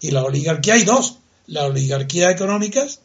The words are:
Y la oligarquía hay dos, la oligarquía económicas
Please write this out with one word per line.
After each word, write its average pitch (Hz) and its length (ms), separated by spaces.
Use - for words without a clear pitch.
Y 156 100
la 131 140
oligarquía 151 500
hay 233 80
dos, 226 360
la 147 200
oligarquía 139 640
económicas 208 720